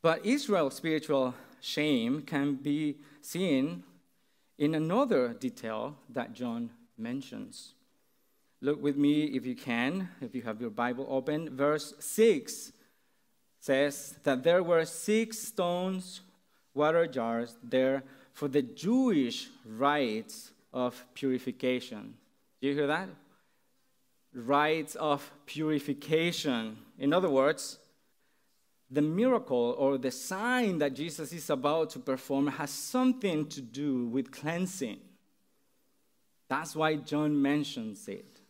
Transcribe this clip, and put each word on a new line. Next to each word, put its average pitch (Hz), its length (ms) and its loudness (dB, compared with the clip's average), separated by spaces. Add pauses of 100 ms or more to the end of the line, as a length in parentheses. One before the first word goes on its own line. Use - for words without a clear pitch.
But 165 220 4
Israel's 208 520 2
spiritual 147 580 0 (260)
shame 143 640 0
can 143 320 0
be 147 420 -2 (240)
seen 165 600 0 (760)
in 151 160 2
another 160 600 2
detail 117 640 -6 (140)
that 117 240 -6
John 117 360 -6 (280)
mentions. 117 720 -10 (880)
Look 139 220 -2
with 143 140 2
me 147 280 4
if 127 220 -2
you 127 100 -4
can, 135 540 -2 (100)
if 127 140 -10
you 123 80 -6
have 113 180 -6
your 120 100 -6
Bible 123 380 -2
open. 143 480 -2
Verse 147 420 0
six - 760 2 (840)
says 143 640 0
that 131 200 2
there 175 200 6
were 165 240 4
six 220 520 0
stones, 185 800 -2 (520)
water 160 340 4
jars 120 560 -2
there 131 400 2 (300)
for 147 160 -4
the 139 140 2
Jewish 165 840 0 (180)
rites 113 840 0 (200)
of 123 400 -4
purification. 123 1000 -4 (480)
Do 135 60 2
you 139 60 2
hear 147 120 0
that? 170 220 -2 (1300)
Rites 147 600 0
of - 360 -2 (140)
purification. 147 1300 -2 (200)
In 143 140 2
other 185 180 4
words, 139 480 2 (1120)
the 143 100 2
miracle 156 760 2
or 139 200 2
the 127 120 -2
sign 208 680 0
that 143 160 0
Jesus 156 380 -8
is 165 160 -10
about 151 420 2
to - 100 -12
perform 135 480 0
has 143 220 -4
something 247 800 0
to 143 120 -12
do 127 460 -2
with 120 260 -2
cleansing. 160 640 -4 (1500)
That's 151 260 -4
why 156 220 2
John 147 440 2
mentions 139 680 0
it. 98 420 -12